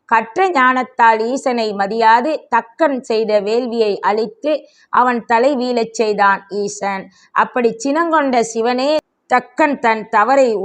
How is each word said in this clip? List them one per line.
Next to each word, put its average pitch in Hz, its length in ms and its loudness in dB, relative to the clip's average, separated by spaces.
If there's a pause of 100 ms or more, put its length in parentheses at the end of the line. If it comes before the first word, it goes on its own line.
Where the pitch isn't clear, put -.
கற்ற 233 400 0
ஞானத்தால் 254 760 2
ஈசனை 233 480 -2
மதியாது 226 840 0
தக்கன் 254 460 -2
செய்த 214 380 0
வேள்வியை 220 640 -2
அழித்து 226 640 -2 (300)
அவன் 247 320 0
தலை 247 300 2
வீழச் 240 380 -4
செய்தான் 202 540 0 (160)
ஈசன். 196 460 -8 (260)
அப்படி 226 400 0 (100)
சினங்கொண்ட 285 580 0 (100)
சிவனே 247 440 0 (320)
தக்கன் 262 500 0
தன் 220 300 -2
தவறை 233 560 2